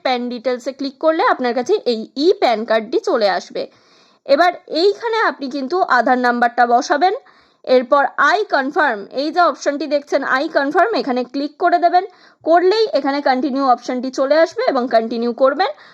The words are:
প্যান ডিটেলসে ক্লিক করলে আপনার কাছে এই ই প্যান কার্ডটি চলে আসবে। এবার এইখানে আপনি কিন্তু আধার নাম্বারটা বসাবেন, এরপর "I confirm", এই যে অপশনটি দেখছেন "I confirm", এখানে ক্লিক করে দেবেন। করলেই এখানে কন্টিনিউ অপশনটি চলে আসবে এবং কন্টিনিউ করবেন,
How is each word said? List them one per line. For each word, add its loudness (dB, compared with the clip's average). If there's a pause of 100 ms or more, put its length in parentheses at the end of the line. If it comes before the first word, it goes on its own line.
প্যান -2
ডিটেলসে -6
ক্লিক -10
করলে 0
আপনার 0
কাছে -2
এই -4
ই 2
প্যান 0
কার্ডটি -2
চলে 0
আসবে। -6 (580)
এবার 2 (140)
এইখানে 0
আপনি -2
কিন্তু -4
আধার 2
নাম্বারটা 2
বসাবেন, 2 (500)
এরপর 2 (320)
"I 0 (140)
confirm", 0 (120)
এই -4
যে -2
অপশনটি 0
দেখছেন -2
"I 0
confirm", 0
এখানে -2
ক্লিক -6
করে 2
দেবেন। 2 (380)
করলেই 4
এখানে -2
কন্টিনিউ 0
অপশনটি -2
চলে 0
আসবে 0
এবং -2
কন্টিনিউ -4
করবেন, 0 (240)